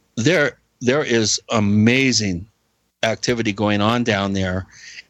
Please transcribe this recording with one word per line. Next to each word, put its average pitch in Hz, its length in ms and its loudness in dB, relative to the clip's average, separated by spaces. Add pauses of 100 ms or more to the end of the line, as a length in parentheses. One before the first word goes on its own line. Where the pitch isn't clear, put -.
(160)
There, 143 420 0 (220)
there 131 240 2
is 113 360 0 (100)
amazing 107 1000 2 (540)
activity 113 500 -2
going 104 300 0
on 117 220 0
down 101 300 -2
there. 92 320 -2 (440)